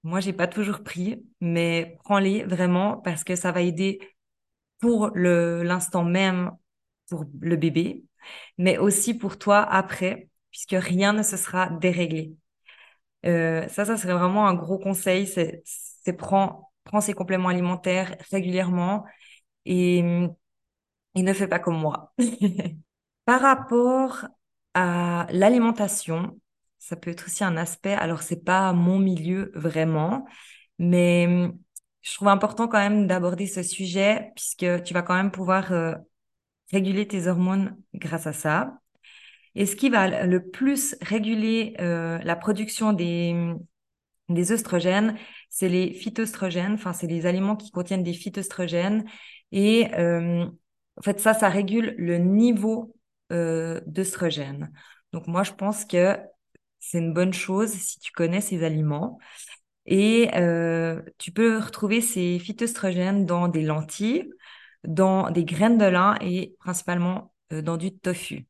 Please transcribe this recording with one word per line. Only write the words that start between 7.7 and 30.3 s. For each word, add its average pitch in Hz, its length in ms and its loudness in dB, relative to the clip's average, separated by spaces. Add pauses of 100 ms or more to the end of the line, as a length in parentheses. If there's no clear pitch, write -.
mais 180 200 2
aussi 208 360 2
pour 202 240 -6
toi 208 240 4
après, 190 680 -2 (220)
puisque - 320 -6
rien 185 300 2
ne 214 100 0
se 202 140 -2
sera 180 340 -2
déréglé. 165 640 -2 (880)
Euh, 165 440 0
ça, 202 160 -2
ça 220 120 -2
serait 180 160 -2
vraiment 185 340 4
un 185 80 4
gros 175 240 -4
conseil, 190 480 0
c'est, - 380 -4
c'est - 480 -10
prends, - 600 -2 (120)
prends 208 160 0
ces 202 140 -2
compléments 185 340 -2
alimentaires 180 680 0 (140)
régulièrement 180 760 0 (600)
et, 180 340 4 (1160)
et 185 80 2
ne 190 100 2
fais 190 160 0
pas 175 100 0
comme 170 200 -2
moi. 151 400 -4
<laughs> 190 1080 -2
Par 247 160 4
rapport 254 840 2 (480)
à 175 560 2
l'alimentation, 202 1080 2 (400)
ça - 160 -12
peut 170 160 -10
être 170 160 -12
aussi - 160 -6
un 175 140 0
aspect, 175 380 -4
alors 165 280 -2
c'est 170 220 -8
pas 190 280 4
mon 175 260 4
milieu 185 560 0
vraiment, 160 720 0 (520)